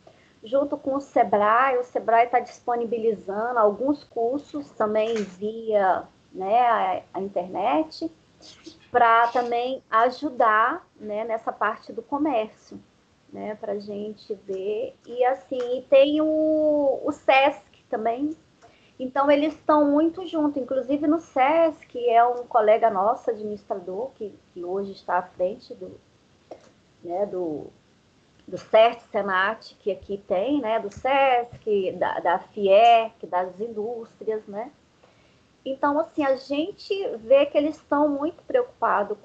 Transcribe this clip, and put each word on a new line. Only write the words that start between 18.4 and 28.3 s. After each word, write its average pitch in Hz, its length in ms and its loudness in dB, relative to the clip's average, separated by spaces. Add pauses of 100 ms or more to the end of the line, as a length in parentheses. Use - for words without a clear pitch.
Então, 277 320 -2
eles 294 260 4
estão 302 360 2
muito 330 340 2
juntos. 302 380 -2
Inclusive, 269 460 -2
no 320 100 4
sesc, 302 880 0
é 233 160 6
um 247 220 -2
colega 220 420 4
nosso, 208 400 0
administrador, 208 840 -8
que, 208 180 -12 (200)
que 175 120 -12
hoje 196 280 -6
está 175 260 -4
à 185 40 -2
frente 190 520 -8
do, 185 260 -18 (1000)
né, 180 240 -4
do, 175 400 -8 (800)